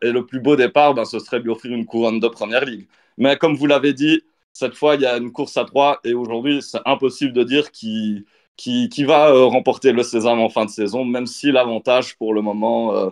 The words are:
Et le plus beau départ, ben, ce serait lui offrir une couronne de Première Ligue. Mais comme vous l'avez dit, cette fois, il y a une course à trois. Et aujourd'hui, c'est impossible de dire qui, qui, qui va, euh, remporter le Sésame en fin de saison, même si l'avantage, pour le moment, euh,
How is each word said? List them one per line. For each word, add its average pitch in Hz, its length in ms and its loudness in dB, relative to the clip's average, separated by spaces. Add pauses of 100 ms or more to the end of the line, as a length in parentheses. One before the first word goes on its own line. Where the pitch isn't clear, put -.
Et 120 100 0
le 120 140 -2
plus 131 140 -8
beau 143 160 4
départ, 143 360 4
ben, 117 140 -2
ce 113 120 -8
serait 117 220 -6
lui 117 80 -6
offrir 117 240 -6
une 117 140 -6
couronne 113 340 -2
de 113 80 2
Première 117 380 -4
Ligue. 107 200 -12 (300)
Mais 139 200 2
comme 160 180 0
vous 139 120 -2
l'avez 143 280 2
dit, 156 260 0 (340)
cette 123 200 -6
fois, 151 220 2
il 139 40 -2
y 135 60 0
a 120 100 0
une 120 160 -8
course - 240 -8
à 123 80 0
trois. 139 400 2
Et 117 80 -2
aujourd'hui, 123 480 -4
c'est - 240 -8
impossible 131 480 -2
de 123 100 2
dire 139 300 -2
qui, 107 540 -6 (300)
qui, 123 340 -2
qui 143 140 -2
va, 151 260 6
euh, 131 160 8
remporter 127 460 2
le 120 100 2
Sésame 117 380 0
en 110 100 2
fin 110 160 0
de 107 40 -8
saison, 113 360 -4
même 123 200 -4
si 143 240 -4
l'avantage, 123 680 0
pour 110 180 -2
le 107 80 0
moment, 107 520 -2
euh, 98 180 0